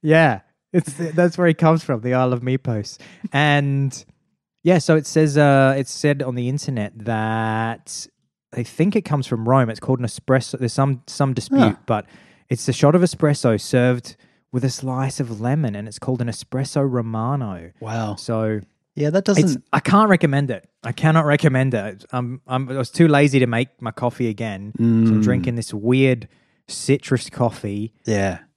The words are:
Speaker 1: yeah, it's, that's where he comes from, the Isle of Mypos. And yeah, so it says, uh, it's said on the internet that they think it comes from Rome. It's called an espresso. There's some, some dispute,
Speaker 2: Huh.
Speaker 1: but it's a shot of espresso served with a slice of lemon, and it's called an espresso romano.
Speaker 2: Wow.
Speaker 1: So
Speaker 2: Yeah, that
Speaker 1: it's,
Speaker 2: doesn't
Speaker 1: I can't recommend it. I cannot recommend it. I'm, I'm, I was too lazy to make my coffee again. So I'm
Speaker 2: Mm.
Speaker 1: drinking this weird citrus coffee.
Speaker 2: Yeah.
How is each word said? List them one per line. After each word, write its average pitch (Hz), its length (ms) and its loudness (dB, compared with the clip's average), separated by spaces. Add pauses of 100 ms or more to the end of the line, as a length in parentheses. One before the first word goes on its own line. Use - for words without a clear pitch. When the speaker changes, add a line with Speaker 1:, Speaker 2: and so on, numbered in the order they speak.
Speaker 1:
yeah, 156 400 4 (300)
it's, 165 220 0
that's 165 440 0
where 180 100 2
he 160 60 4
comes 160 300 4
from, 120 180 -4
the 123 120 -2
Isle 127 180 2
of 123 100 -2
Mypos. 120 560 -4 (360)
And 143 720 0 (580)
yeah, 175 140 4
so 156 180 2
it 151 100 0
says, 156 320 2
uh, 135 400 6
it's 135 140 -4
said 143 320 0
on 127 120 -6
the 123 120 -4
internet 127 520 -4
that 113 1080 -4 (460)
they 123 100 -6
think 180 320 -2
it 214 60 0
comes 139 260 -4
from 113 220 -4
Rome. 127 200 4
It's 110 120 -10
called 131 180 -2
an 123 60 -4
espresso. - 520 -2
There's 123 140 -4
some, 135 340 -2
some 135 280 -2
dispute, 269 260 -2
Speaker 2:
Huh. 104 160 4 (100)
Speaker 1:
but 107 200 -2 (420)
it's - 220 -4
a 127 40 0
shot 147 220 4
of 175 60 4
espresso 147 580 0
served 123 560 -2 (380)
with 127 100 -2
a 135 60 0
slice 131 500 -6
of 117 220 -6
lemon, 123 340 -2
and 104 100 -10
it's 107 140 -16
called 127 220 -4
an 117 80 -4
espresso 135 600 -4
romano. 113 840 -6 (100)
Speaker 2:
Wow. 110 340 -6
Speaker 1:
So 110 460 -4 (340)
Speaker 2:
Yeah, 147 140 -2
that 190 180 0
Speaker 1:
it's, 202 140 4
Speaker 2:
doesn't 151 320 0
Speaker 1:
I - 80 2
can't 208 280 4
recommend 143 400 2
it. 107 200 -10 (140)
I 117 80 -8
cannot 160 340 2
recommend 135 480 2
it. 101 380 -6
I'm, 123 360 -6
I'm, 131 220 -4
I 135 80 -6
was 123 140 -4
too 165 160 6
lazy 143 320 4
to 127 80 2
make 120 340 -4
my 117 100 -6
coffee 123 380 -4
again. 104 480 -8
So 117 60 0
I'm 113 360 4
Speaker 2:
Mm. 107 40 2
Speaker 1:
drinking 127 320 0
this 117 180 -8
weird 123 540 0 (400)
citrus - 640 -2
coffee. 110 600 -4 (140)
Speaker 2:
Yeah. 98 340 -2 (180)